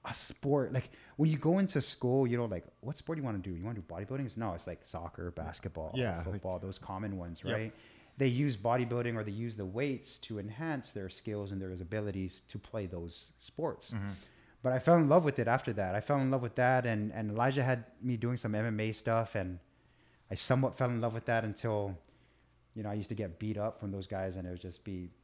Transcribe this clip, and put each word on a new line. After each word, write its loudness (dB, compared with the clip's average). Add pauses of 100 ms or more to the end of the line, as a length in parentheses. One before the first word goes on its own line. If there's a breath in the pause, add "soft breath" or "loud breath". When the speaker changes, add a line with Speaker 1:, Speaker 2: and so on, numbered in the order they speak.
Speaker 1:
a -4
sport. 0
Like, -2 (240 loud breath)
when 6
you 2
go 4
into 2
school, 2
you 2
know, 2
like, -4 (160)
"What -6
sport -4
do -4
you -4
wanna -2
do? -4
You -6
wanna -4
do -10
bodybuilding?" -6
No, -2
it's, -6
like, -10
soccer, -6
basketball, -6
Speaker 2:
Yeah, 0
like -4
Speaker 1:
football, -4
those -8
common -6
ones, -8
Speaker 2:
Yep. -2
Speaker 1:
right? -4 (440 loud breath)
They 4
use 2
bodybuilding 0
or -2
they -4
use -6
the -4
weights -4
to -8
enhance -6
their -6
skills -6
and -4
their -6
abilities -4
to -12
play -6
those -8
sports. -6
Speaker 2:
Mm-hmm. -4 (500 loud breath)
Speaker 1:
But 2
I 2
fell 10
in 8
love 8
with 2
it 2
after 2
that. 0
I 2
fell 2
in 2
love 2
with -6
that, 6
and, 2
and -2
Elijah 4
had 2 (180)
me 0
doing 0
some 0
M 2
M 0
A 0
stuff, 0
and -2 (720 soft breath)
I -2
somewhat 2
fell 2
in 0
love 0
with -6
that 4
until, -2 (760 soft breath)
you -8
know, -4
I -2
used -4
to -4
get -4
beat -2
up -2
from -4
those -6
guys, -4
and -4
it -6
would -8
just -12
be -8 (140)